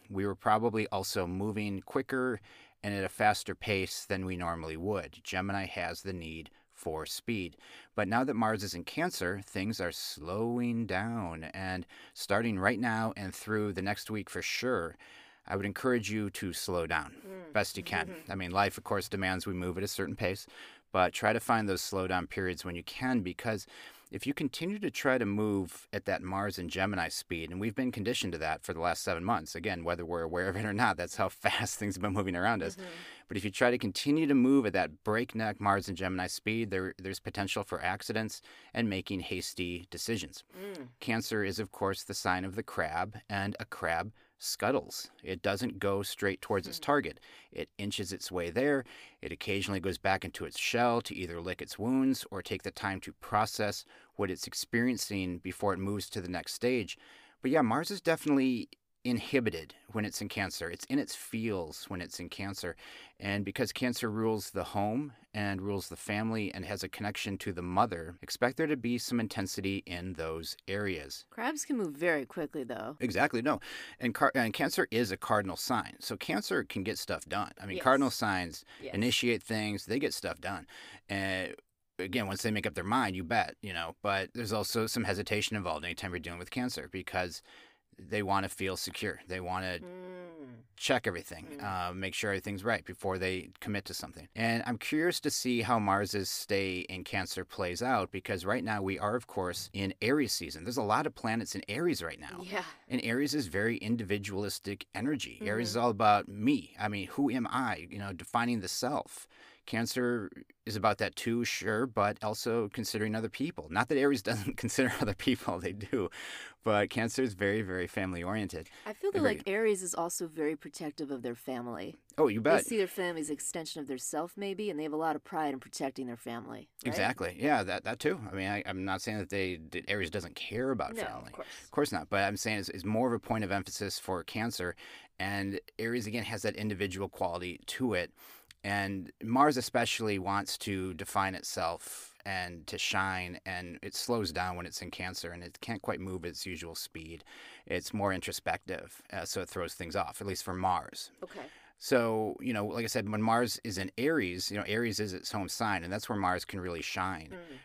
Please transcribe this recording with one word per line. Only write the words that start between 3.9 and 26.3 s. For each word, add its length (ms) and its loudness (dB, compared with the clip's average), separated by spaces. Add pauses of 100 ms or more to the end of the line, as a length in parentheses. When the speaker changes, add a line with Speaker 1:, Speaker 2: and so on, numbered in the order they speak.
Speaker 1:
than 220 0
we 100 -2
normally 400 -2
would. 480 -2
Gemini 420 0
has 360 -4
the 100 -4
need 380 -8 (200)
for 360 -6
speed. 500 -4 (380)
But 140 2
now 160 4
that 100 0
Mars 300 2
is 100 -4
in 100 -6
Cancer, 600 -2
things 340 -2
are 120 -2
slowing 920 -2
down, 580 -2 (100)
and 320 -4 (260)
starting 460 2
right 220 4
now 360 2
and 180 -6
through 380 0
the 80 -2
next 300 -2
week 180 -4
for 140 -4
sure, 540 0 (500)
I 100 -2
would 100 0
encourage 440 2
you 200 0
to 220 -2
slow 340 0
down 280 0 (120)
Speaker 2:
Mm. 260 -14
Speaker 1:
best 240 2
you 80 -4
can. 380 2
Speaker 2:
<laughs> 60 -14
Speaker 1:
I 60 -4
mean, 160 -2
life, 260 4
of 80 -10
course, 240 0
demands 380 0
we 80 0
move 240 0
at 60 0
a 40 0
certain 280 -2
pace, 300 0 (440)
but 220 6
try 200 4
to 80 2
find 280 4
those 120 2
slowdown 480 0
periods 360 -2
when 100 -4
you 80 -6
can, 380 0
because 460 -2 (440)
if 160 -6
you 80 0
continue 440 -2
to 120 -2
try 280 4
to 80 2
move 640 2
at 120 -4
that 180 0
Mars 360 -2